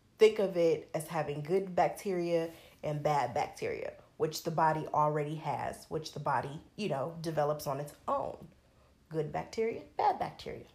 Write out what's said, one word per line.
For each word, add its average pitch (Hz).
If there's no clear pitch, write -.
think 214
of 185
it 165
as 156
having 147
good 185
bacteria 170
and 151
bad 143
bacteria, -
which 156
the 170
body 156
already 151
has, 123
which 156
the 151
body, 143
you 208
know, 147
develops 156
on 143
its 147
own. -
Good 151
bacteria, 226
bad -
bacteria. -